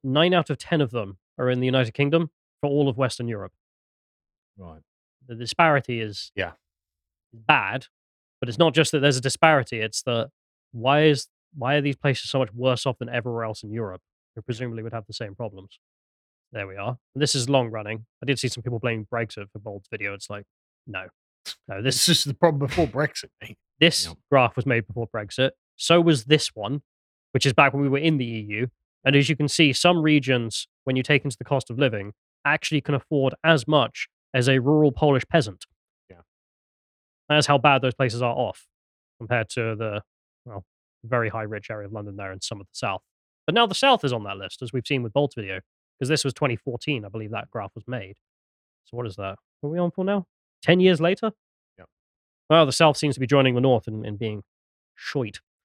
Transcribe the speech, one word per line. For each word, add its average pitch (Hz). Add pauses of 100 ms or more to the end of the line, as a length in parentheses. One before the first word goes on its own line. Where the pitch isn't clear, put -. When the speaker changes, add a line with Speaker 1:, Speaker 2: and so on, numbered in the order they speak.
Speaker 1:
nine 151
out 175
of 143
ten -
of 127
them 104 (200)
are 127
in 127
the 127
United 127
Kingdom 151 (320)
for 147
all 143
of 117
Western 123
Europe. 98 (1040)
Speaker 2:
Right. 82 (480)
Speaker 1:
The 120
disparity 123
is 104
Speaker 3:
Yeah. 90 (800)
Speaker 1:
bad, 117 (540)
but 120
it's 110
not 160
just 151
that 147
there's 139
a 127
disparity, 131
it's 110
that 120 (420)
why 135
is, 151 (280)
why 131
are 147
these 139
places -
so 135
much 113
worse 123
off 127
than 117
everywhere 120
else 110
in 104
Europe, 104 (320)
who 110
presumably 117
would 113
have 113
the 113
same 104
problems? 101 (760)
There 104
we 95
are. 117 (160)
This 139
is 127
long 127
running. 110 (160)
I -
did 135
see 131
some 117
people 120
blaming 113
Brexit 110
for 107
Bald's 101
video. 101
It's 98
like, 104 (420)
no. 92 (600)
No, 95
this 127
Speaker 3:
This 170
is -
the 139
problem 147
before 160
Brexit, - (100)
mate. - (220)
Speaker 1:
This 160
Speaker 2:
Yep. 82 (140)
Speaker 1:
graph 127
was 131
made 117
before 113
Brexit. 113 (240)
So 170
was 156
this 143
one, 113 (500)
which 131
is 135
back 139
when 139
we 143
were 135
in 156
the 123
E 113
U. 107 (340)
And 135
as 143
you 156
can 147
see, 147
some 175
regions, 127 (180)
when 131
you 131
take 147
into 139
the 120
cost 135
of 117
living, 107 (320)
actually 151
can 147
afford 135 (100)
as 160
much 139 (260)
as 127
a 131
rural 147
Polish 139
peasant. 107 (460)
Speaker 3:
Yeah. 87 (1080)
Speaker 1:
That's 151
how 143
bad 135
those 127
places 120
are 120
off - (520)
compared 113
to 113
the, 107 (420)
well, 101 (380)
very 117
high 110
rich 107
area 104
of 101
London 104
there 98
and 95
some 104
of 95
the -
south. 98 (440)
But 160
now 233
the 196
south 269
is 131
on 110
that 98
list, 98
as 120
we've 123
seen 131
with 110
Bolt's 143
video, 95 (380)
'cause 127
this 147
was 131
twenty 127
fourteen, 120
I 101
believe 107
that 110
graph 101
was 107
made. 104 (680)
So -
what 120
is 98
that? 98 (220)
What 143
are 151
we 170
on 175
for 185
now? 196 (360)
Ten 180
years 185
later? 196 (460)
Speaker 3:
Yep. 90 (640)
Speaker 1:
Well, 160
the 131
south 156
seems 143
to 131
be 127
joining 131
the 120
north 127
in, 110
in 107
being 107 (520)
shite. - (240)